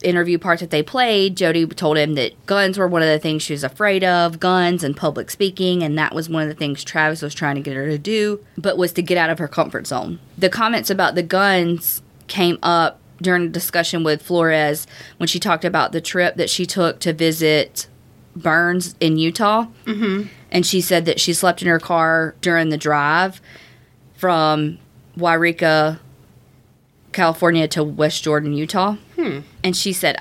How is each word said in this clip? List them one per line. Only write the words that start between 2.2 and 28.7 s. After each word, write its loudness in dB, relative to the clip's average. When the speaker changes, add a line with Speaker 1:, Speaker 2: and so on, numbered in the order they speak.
Speaker 1:
guns 0
were 2
one 2
of 4
the 4
things -2
she -6
was -6
afraid 0
of, 2
guns 2
and -2
public -4
speaking, 0
and -2
that -2
was -6
one -2
of -2
the -8
things -6
Travis -2
was -8
trying -2
to -6
get -8
her -4
to -2
do, -2
but -2
was 0
to -2
get 0
out 2
of -2
her -4
comfort -4
zone. -6
The 2
comments -2
about 2
the -2
guns 0
came 0
up 2
during 2
a -2
discussion -2
with 0
Flores 2
when -2
she -2
talked -2
about 0
the -2
trip -2
that -2
she -2
took -2
to -2
visit 0
Burns 0
in 2
Utah. 0
Speaker 2:
Mm-hmm. -2
Speaker 1:
And 2
she 0
said 2
that 0
she 0
slept 0
in -2
her 4
car 0
during 0
the -2
drive 0
from 0
Wairika, 2
California 2
to -2
West -2
Jordan, 0
Utah. 0